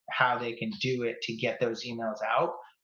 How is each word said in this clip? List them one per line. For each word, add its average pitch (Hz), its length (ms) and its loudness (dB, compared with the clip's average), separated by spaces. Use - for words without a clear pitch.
how 123 260 4
they 117 160 -2
can 113 180 -2
do 127 220 2
it 117 180 -2
to 120 120 -4
get 113 260 -2
those 113 260 0
emails 117 360 -4
out. 123 280 4